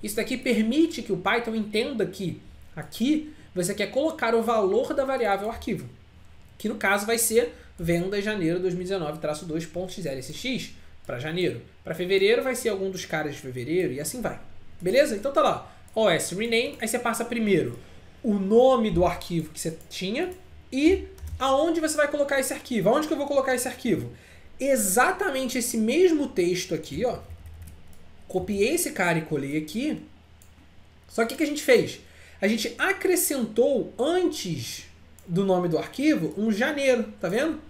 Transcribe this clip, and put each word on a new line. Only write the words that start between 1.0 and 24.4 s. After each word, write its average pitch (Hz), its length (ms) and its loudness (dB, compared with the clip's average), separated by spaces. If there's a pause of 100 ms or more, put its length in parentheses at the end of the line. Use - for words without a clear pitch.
que 208 100 -4
o 175 60 -2
Python 220 360 0
entenda 220 520 -2
que 170 340 -6 (340)
aqui 285 600 -2 (200)
você 180 200 0
quer - 160 -2
colocar 262 440 0
o 226 80 4
valor 220 520 2
da 277 100 2
variável 220 460 0
arquivo, 156 380 -6 (680)
que - 120 -4
no 214 80 -2
caso 202 280 2
vai 226 140 0
ser 226 360 2 (240)
venda 175 440 0
janeiro 185 360 0
dois 180 140 0
mil 180 100 -4
e - 20 -6
dezenove, 170 340 -4
traço 151 260 -4
dois 165 220 -4
ponto 180 260 -6
X 180 140 -8
L 135 120 -4
S 131 140 -10
X 226 400 -6 (320)
pra 123 140 -8
janeiro. 156 420 -2 (240)
Pra 160 100 -6
fevereiro 196 480 4
vai 262 120 -2
ser 233 160 -2
algum 190 200 -2
dos 180 140 -8
caras 151 300 -4
de - 60 -14
fevereiro 135 520 -2
e 135 80 -6
assim 226 220 -6
vai. 170 180 -6 (400)
Beleza? 226 340 4
Então 220 180 -4
tá 311 100 4
lá, - 340 0 (180)
O 220 140 4
S 165 260 2
rename, 233 460 0
aí 226 80 -4
você 240 100 0
passa 233 260 -2
primeiro 202 540 2 (440)
o 220 120 2
nome 226 560 6
do 175 140 4
arquivo 170 460 -2
que - 100 -14
você 160 160 -6 (140)
tinha 262 400 -4 (420)
e 320 340 4 (320)
aonde 294 420 2
você 302 160 -2
vai 294 120 4
colocar 285 320 0
esse 262 120 -2
arquivo. 202 360 0
Aonde 294 180 4
que - 60 0
eu 285 60 -2
vou 277 80 -2
colocar 269 280 2
esse 247 140 -2
arquivo? 160 420 -2 (500)